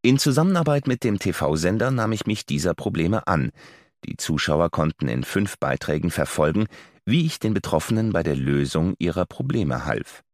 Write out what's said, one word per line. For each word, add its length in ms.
In 160
Zusammenarbeit 680
mit 160
dem 160
T-V-Sender 720
nahm 200
ich 140
mich 220
dieser 260
Probleme 540
an. 240
Die 120
Zuschauer 540
konnten 380
in 140
fünf 360
Beiträgen 500
verfolgen, 560
wie 220
ich 100
den 160
Betroffenen 600
bei 100
der 120
Lösung 600
ihrer 300
Probleme 580
half. 380